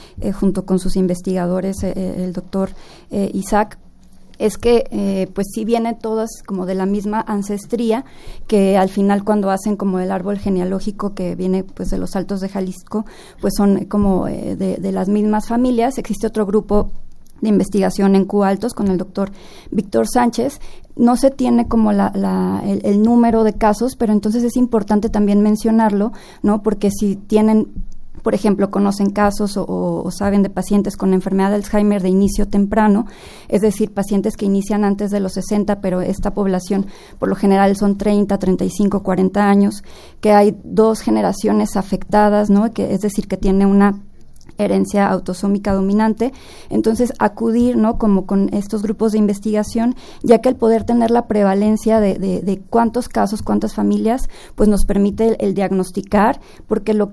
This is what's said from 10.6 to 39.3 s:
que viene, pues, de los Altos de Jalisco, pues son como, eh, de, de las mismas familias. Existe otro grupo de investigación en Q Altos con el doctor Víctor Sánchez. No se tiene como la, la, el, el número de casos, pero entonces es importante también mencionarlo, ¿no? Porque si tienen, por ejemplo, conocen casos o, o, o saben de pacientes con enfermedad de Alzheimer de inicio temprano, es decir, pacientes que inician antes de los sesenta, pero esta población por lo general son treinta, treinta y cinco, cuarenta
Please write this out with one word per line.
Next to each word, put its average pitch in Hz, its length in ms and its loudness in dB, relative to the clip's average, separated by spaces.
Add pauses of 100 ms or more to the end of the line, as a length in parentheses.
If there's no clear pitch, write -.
que 175 220 -4
viene, 185 280 -2
pues, - 260 -8
de 190 80 0
los 185 200 -4
Altos 190 240 -4
de 190 80 -6
Jalisco, 196 560 -6 (340)
pues 202 160 -2
son 202 300 2
como, 196 420 0
eh, - 300 -6
de, 190 180 -4
de 190 160 -4
las 190 160 -2
mismas 214 400 0
familias. 247 500 0
Existe 220 300 -6
otro 214 180 -2
grupo 208 460 2 (480)
de 214 80 -2
investigación 196 680 2
en 196 120 4
Q 202 180 0
Altos 196 300 -2
con 202 160 -2
el 185 80 0
doctor 190 340 -6 (400)
Víctor 226 340 0
Sánchez. 240 540 0 (380)
No 240 180 4
se 262 160 4
tiene 240 380 0
como 220 240 2
la, 196 200 2
la, 190 520 0
el, 202 200 -2
el 208 180 4
número 233 420 4
de 214 80 2
casos, 220 420 0
pero 214 160 0
entonces 214 320 0
es 240 140 0
importante 214 520 0
también 202 340 2
mencionarlo, 214 680 2 (320)
¿no? 214 180 2
Porque 208 300 0
si 202 240 -2
tienen, 214 520 2 (560)
por 220 100 0
ejemplo, 202 380 0
conocen 202 400 0
casos 202 440 0
o, 190 100 -4
o, 180 380 -4
o 180 80 -4
saben 202 300 0
de 196 80 2
pacientes 202 460 -2
con 190 180 0
enfermedad 190 360 0
de 208 80 0
Alzheimer 208 440 0
de 190 80 0
inicio 196 380 2
temprano, 202 580 2 (440)
es 202 120 2
decir, 214 320 0
pacientes 202 420 -2
que 208 100 -6
inician 196 380 0
antes 202 280 0
de 202 80 0
los 190 140 -4
sesenta, 202 480 -2
pero 180 200 -2
esta 196 320 -2
población 196 540 -2 (320)
por 190 100 -2
lo 196 60 0
general 196 400 4
son 202 220 0
treinta, 202 420 0
treinta 185 240 0
y 185 80 -2
cinco, 202 320 0
cuarenta 190 460 0